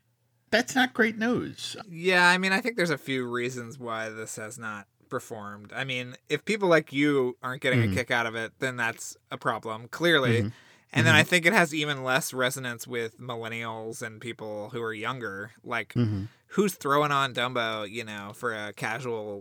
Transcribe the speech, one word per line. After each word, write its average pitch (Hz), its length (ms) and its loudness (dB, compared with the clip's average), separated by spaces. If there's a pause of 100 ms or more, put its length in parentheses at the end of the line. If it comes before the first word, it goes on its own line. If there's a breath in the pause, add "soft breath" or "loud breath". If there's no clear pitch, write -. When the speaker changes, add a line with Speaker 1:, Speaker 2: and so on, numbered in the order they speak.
(520)
Speaker 1:
that's 233 240 2
not 254 180 2
great 226 240 2
news. 220 600 -2 (120)
Speaker 2:
Yeah, 175 380 4
I 180 100 6
mean, 190 140 0
I 190 80 2
think 240 160 -4
there's 175 140 2
a 143 80 0
few 131 280 -2
reasons 120 540 -4
why 113 300 -6
this 110 260 -10
has 110 240 -12
not 107 280 -10 (200)
performed. 104 680 -10
I 127 120 -6
mean, 127 320 -6 (100)
if 147 160 -2
people 202 240 2
like 160 240 6
you 139 500 4
aren't 127 200 -8
getting 127 180 4
Speaker 1:
Mm-hmm. 107 140 4
Speaker 2:
a - 20 0
kick 127 160 -2
out 117 140 2
of 113 100 -4
it, 113 240 -4
then 131 160 -2
that's 117 400 -4 (160)
a 139 60 -8
problem, 113 500 -6
clearly. 135 520 4
Speaker 1:
Mm-hmm. 101 100 0 (420 soft breath)
Speaker 2:
And 160 160 4
then 160 60 8
Speaker 1:
Mm-hmm. 151 80 10
Speaker 2:
I - 20 4
think 170 220 4
it 170 80 6
has 165 200 4
even 147 300 -2
less 131 300 2
resonance 127 520 -2
with 117 320 -6
millennials 113 840 -8
and 110 180 -10
people 110 520 -8
who 120 100 -6
are 113 120 -2
younger. 107 580 -6 (120)
Like, 117 300 -6
Speaker 1:
Mm-hmm. 107 300 2 (240 loud breath)
Speaker 2:
who's - 260 2
throwing 143 400 2
on 135 200 2
Dumbo, 117 560 -2
you 117 140 -8
know, 104 320 -12
for 120 180 -4
a 104 200 -8
casual 113 680 -6